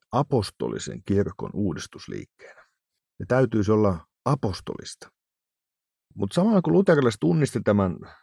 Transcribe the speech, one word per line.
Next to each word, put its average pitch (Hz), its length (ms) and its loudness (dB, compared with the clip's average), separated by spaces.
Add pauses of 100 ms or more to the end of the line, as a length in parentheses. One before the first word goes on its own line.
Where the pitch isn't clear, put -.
(120)
apostolisen 95 920 -4
kirkon 98 480 -2
uudistusliikkeenä. - 1080 -8 (580)
Ne 101 80 -10
täytyisi 113 440 2
olla 101 360 2 (180)
apostolista. - 840 -6 (1080)
Mut 104 160 -6
samalla 196 300 2
kun 165 120 0
luterilaiset 151 460 4
tunnisti 151 420 0
tämän 101 360 2 (260)